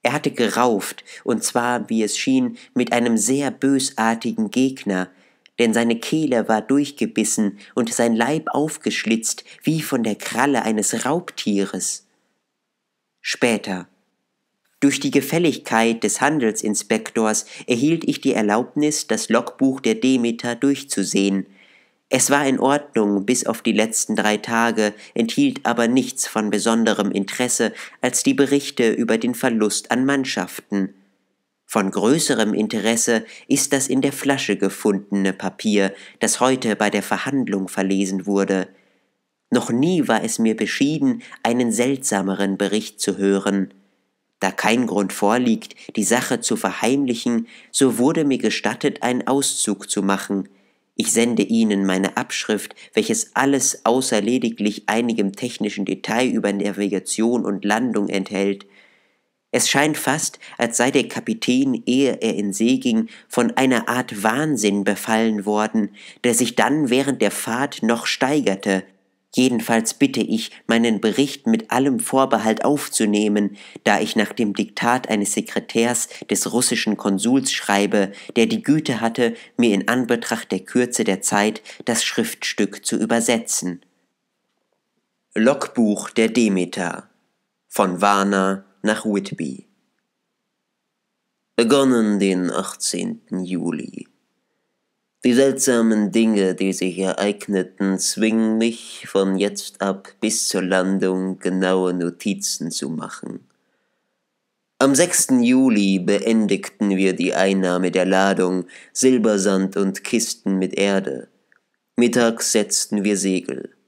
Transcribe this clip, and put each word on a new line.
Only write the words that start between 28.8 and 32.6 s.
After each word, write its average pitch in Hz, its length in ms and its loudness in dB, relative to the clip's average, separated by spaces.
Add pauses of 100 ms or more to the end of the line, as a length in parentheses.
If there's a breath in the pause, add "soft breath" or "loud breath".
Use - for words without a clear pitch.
über 113 280 0
den 120 160 -2
Verlust 110 560 -2
an 123 140 0
Mannschaften. 104 880 -4 (720)
Von 98 240 0
größerem 110 640 0
Interesse 110 720 0 (200 loud breath)